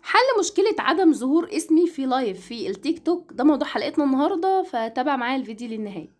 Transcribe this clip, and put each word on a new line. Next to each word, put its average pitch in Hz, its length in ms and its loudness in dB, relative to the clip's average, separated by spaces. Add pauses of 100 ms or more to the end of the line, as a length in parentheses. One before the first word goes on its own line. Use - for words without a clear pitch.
(160)
حل 494 240 4
مشكلة 381 400 0
عدم 320 340 4
ظهور 262 380 0
اسمي 320 360 2
في 269 180 -6
لايف 254 420 -2
في 226 220 -8
التيك 269 360 -4
توك، 349 280 -4
ده 254 100 -4
موضوع 285 240 2
حلقتنا - 360 -2
النهاردة، 339 600 0
فتابع 254 520 -4
معايا 254 220 -4
الفيديو 226 320 -8
للنهاية. 202 500 -10